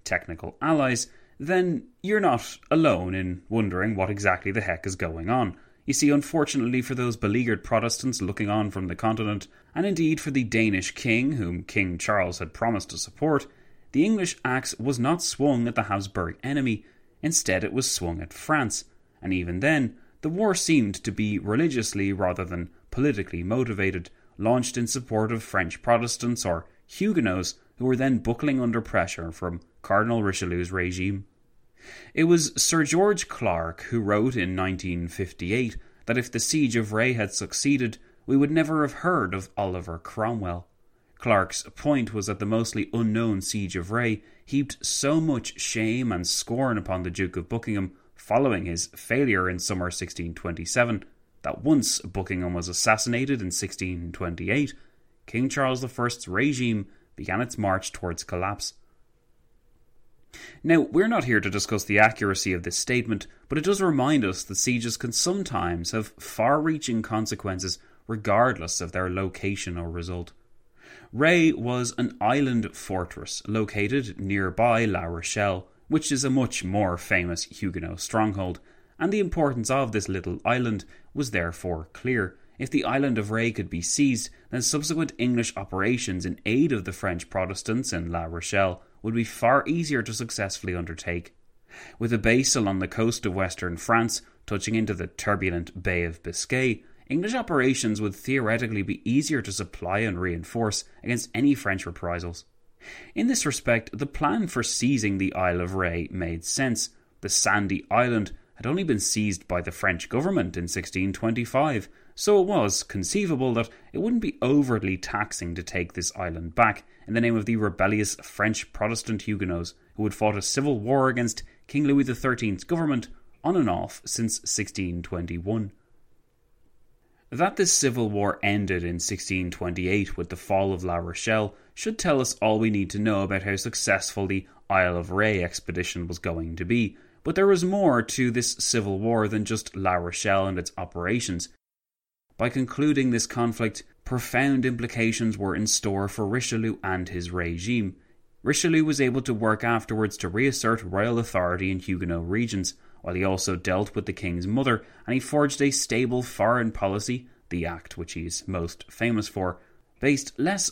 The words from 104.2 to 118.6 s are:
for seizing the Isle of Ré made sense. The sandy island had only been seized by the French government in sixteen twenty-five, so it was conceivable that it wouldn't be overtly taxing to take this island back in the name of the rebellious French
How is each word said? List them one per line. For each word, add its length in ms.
for 140
seizing 540
the 180
Isle 280
of 80
Ré 400
made 340
sense. 460
The 80
sandy 600
island 420
had 100
only 180
been 160
seized 480
by 140
the 100
French 380
government 480
in 100
sixteen 460
twenty-five, 720
so 240
it 80
was 360
conceivable 720
that 160
it 40
wouldn't 220
be 220
overtly 560
taxing 560
to 80
take 320
this 200
island 400
back 300
in 80
the 60
name 160
of 100
the 100
rebellious 600
French 580